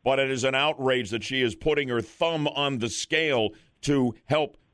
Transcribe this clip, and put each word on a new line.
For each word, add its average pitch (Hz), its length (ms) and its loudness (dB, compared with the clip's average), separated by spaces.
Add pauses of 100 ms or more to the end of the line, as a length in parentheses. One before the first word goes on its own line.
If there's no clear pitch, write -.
but 135 160 2
it 135 120 0
is 127 120 -2
an 131 140 2
outrage 131 540 0
that 110 120 -4
she 131 180 -4
is 123 140 2
putting 147 340 0
her 120 140 0
thumb 160 460 -2
on 139 300 -2
the 110 120 -2
scale 135 600 0 (320)
to 131 320 2 (100)
help 147 320 -2 (180)